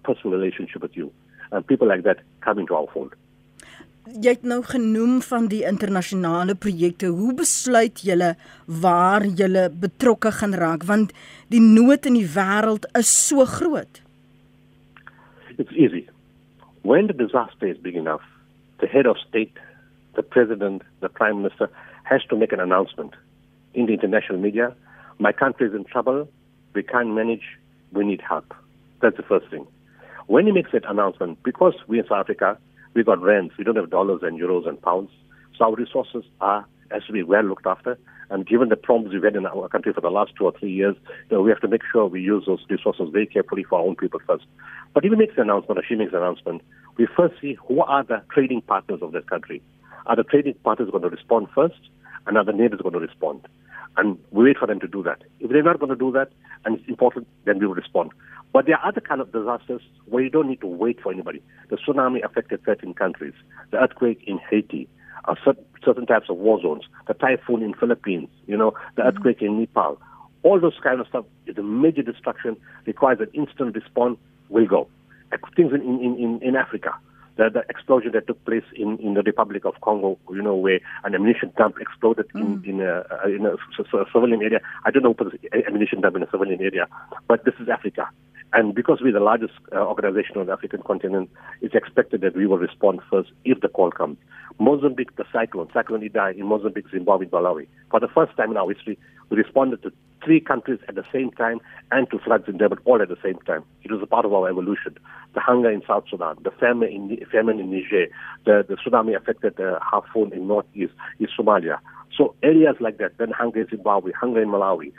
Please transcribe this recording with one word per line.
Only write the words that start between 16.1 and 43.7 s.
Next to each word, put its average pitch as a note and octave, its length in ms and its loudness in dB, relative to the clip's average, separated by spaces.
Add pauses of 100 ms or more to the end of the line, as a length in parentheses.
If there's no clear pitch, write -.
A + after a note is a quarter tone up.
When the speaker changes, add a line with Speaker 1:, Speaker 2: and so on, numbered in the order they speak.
Speaker 1:
When E3+ 240 4
the E3 80 -4
disaster A#2 480 -2
is F2 160 -6
big F2 160 -8
enough, D#2 240 -4 (640)
the - 20 -2
head C3 220 4
of G#2 80 0
state - 400 -6 (640)
the - 140 -6
president, G#2 460 0 (240)
the F2+ 40 -4 (100)
prime G#2+ 220 2
minister, G2+ 260 -2 (440)
has C3+ 180 4
to A#2+ 120 0
make A2 160 2
an F#2 100 -2
announcement F#2 440 0 (640)
in B2 140 0
the A2 120 2
international G2 480 -2
media, A2+ 200 0 (600)
"My G2+ 40 4 (120)
country C3 260 0
is G2+ 100 -6
in F#2+ 140 -10
trouble, C3 260 0 (560)
we G2+ 80 -2 (100)
can't A#2+ 180 0 (100)
manage, A2+ 260 -2 (500)
we G2+ 120 2
need F#2 120 -4 (120)
help." - 160 -6 (520)
That's A#2 200 -4
the - 120 -12
first F2+ 200 -2
thing. D2 120 -12 (680)
When D3+ 140 6
he G#3+ 120 2
makes - 160 -6
that A2 180 -2
announcement, G2 380 -4 (180)
because F3+ 260 2 (140)
we A2+ 120 0
in - 80 -4
South G2+ 160 0
Africa, G2 240 0 (460)
we A#2 160 2
got F2 180 2
rands, G2 280 2
we G#2 100 -8
don't A2 140 0
have E2+ 80 -8 (100)
dollars F#2+ 280 0
and E2 60 -4 (120)
euros F2+ 240 -2
and C#2+ 80 -10 (120)
pounds, F#2+ 220 -2 (440)
so A#2 100 2
our A2+ 180 0
resources A#2+ 400 -6 (280)
are, G#2 100 0 (300)
has G#2 160 -6
to G#2+ 120 -12
be F2+ 40 -4 (100)
well G#2 180 4
looked - 240 -6
after. - 180 -6 (380)
And G2 200 -4
given A#2+ 180 4
the A2 180 2
problems A#2 260 2
we've F#2+ 160 0
had G2+ 120 -4
in F#2 60 -6
our F#2 260 -6
country F#2+ 240 -2
for E2+ 100 -8
the F2 100 0
last G2+ 200 0
two G2 120 -2
or - 100 -6
three G2 200 -6
years, G2 160 2 (320)
you - 100 -4
know, F#2+ 80 2
we A2+ 80 4
have - 120 -4
to G2 100 0
make A2 160 -2
sure A2 140 4
we F#2 160 -4
use F#2+ 240 0
those F#2+ 240 -2
resources F#2+ 380 -4 (100)
very G#2 80 0 (100)
carefully F#2+ 340 -2
for F#2+ 100 0